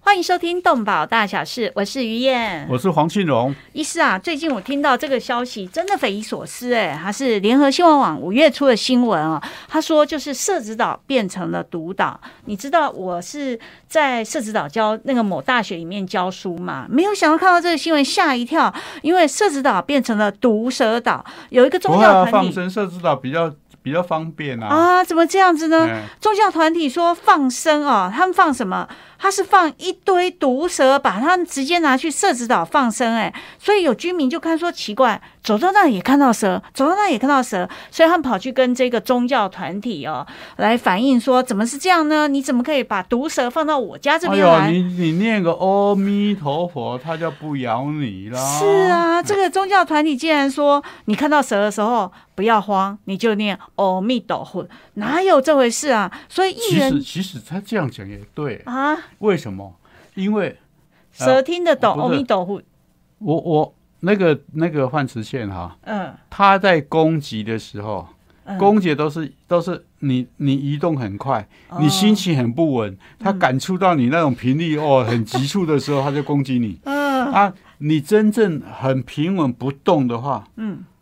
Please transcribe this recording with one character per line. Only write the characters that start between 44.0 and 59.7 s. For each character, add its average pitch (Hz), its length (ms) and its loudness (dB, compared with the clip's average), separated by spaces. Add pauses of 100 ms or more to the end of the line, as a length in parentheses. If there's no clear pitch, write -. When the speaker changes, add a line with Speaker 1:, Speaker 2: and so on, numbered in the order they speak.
Speaker 1:
这 339 100 -2
边 196 160 2
来？ 170 100 8
Speaker 2:
哎 160 180 4
呦， - 0 -
你， 180 100 2
你 180 300 -2
念 208 320 0
个 165 80 2
阿 202 420 2
弥 202 400 0
陀 160 340 -4
佛， 123 300 -8
他 160 180 -8
就 165 140 -4
不 151 280 -8
咬 123 340 -4
你 107 380 -6
啦。 127 100 -8 (180)
Speaker 1:
是 247 80 0 (240)
啊， 339 320 2
这 403 140 -2
个 392 120 2
宗 381 220 -2
教 381 160 4
团 302 180 0
体 302 140 0
竟 311 160 -2
然 277 160 2
说， 285 340 2 (220)
你 214 80 0
看 277 160 -2
到 294 100 4
蛇 220 220 0
的 208 80 0
时 208 100 -6
候 214 320 0 (220)
不 - 80 -6
要 220 180 4
慌， 196 460 -2
你 190 100 -6
就 214 200 0
念 202 240 -2 (160)
阿 185 260 0
弥 240 180 0
陀 - 240 -6
佛， - 240 -10 (280)
哪 247 260 -2
有 370 180 6
这 294 160 2
回 254 140 4
事 294 200 -4
啊？ 214 220 0 (160)
所 - 160 -2
以 381 80 0
议 453 220 -4
员 277 200 2
Speaker 2:
其 285 40 0
实， 285 60 -2
其 - 180 -8
实 185 260 -10
他 185 160 -8
这 220 140 -6
样 160 100 -2
讲 101 220 -12
也 104 100 -16 (140)
对 147 320 -8
Speaker 1:
啊。 269 320 -2 (200)
Speaker 2:
为 202 180 0
什 143 160 -8
么？ 95 240 -14 (400)